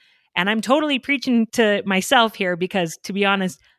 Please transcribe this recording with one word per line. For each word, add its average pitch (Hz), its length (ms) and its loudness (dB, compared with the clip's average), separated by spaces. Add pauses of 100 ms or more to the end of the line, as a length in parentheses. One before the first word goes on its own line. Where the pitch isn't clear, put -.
(360)
And 185 160 0
I'm 220 100 -2
totally 294 380 0
preaching 247 540 0
to 208 320 2
myself 208 500 2
here 180 200 -4
because, 175 480 -4
to 196 100 -10
be 202 120 0
honest, 196 340 -2 (200)